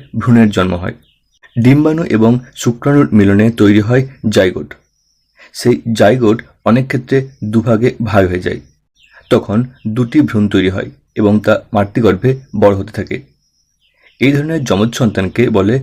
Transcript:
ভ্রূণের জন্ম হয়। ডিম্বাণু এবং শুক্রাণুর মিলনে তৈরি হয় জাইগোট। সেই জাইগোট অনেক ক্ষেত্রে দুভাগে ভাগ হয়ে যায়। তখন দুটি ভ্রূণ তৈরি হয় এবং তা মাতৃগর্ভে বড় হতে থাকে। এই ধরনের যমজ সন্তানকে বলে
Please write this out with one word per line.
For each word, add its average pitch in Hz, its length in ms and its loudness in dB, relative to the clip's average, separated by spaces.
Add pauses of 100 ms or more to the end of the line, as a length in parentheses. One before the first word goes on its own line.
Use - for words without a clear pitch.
(180)
ভ্রূণের 113 320 4
জন্ম 92 260 -2
হয়। 90 200 -8 (600)
ডিম্বাণু 151 480 2
এবং 110 280 2 (240)
শুক্রাণুর 143 580 0
মিলনে 101 320 4 (120)
তৈরি 104 240 4
হয় 120 220 0 (260)
জাইগোট। 92 400 0 (840)
সেই 123 200 0 (220)
জাইগোট 113 400 2 (280)
অনেক 123 220 0
ক্ষেত্রে 135 300 -2 (260)
দুভাগে 113 460 0 (140)
ভাগ 101 240 0
হয়ে 90 200 -4
যায়। - 120 -6 (720)
তখন - 280 0 (380)
দুটি 120 260 0
ভ্রূণ 110 280 0
তৈরি 95 200 0
হয় 95 200 -6 (260)
এবং 104 240 2
তা 107 140 0 (200)
মাতৃগর্ভে 101 580 0 (240)
বড় 101 200 4
হতে 98 160 -8
থাকে। - 260 -8 (1040)
এই 131 120 2
ধরনের 151 300 -2
যমজ 110 320 0
সন্তানকে 95 540 -2
বলে 104 340 0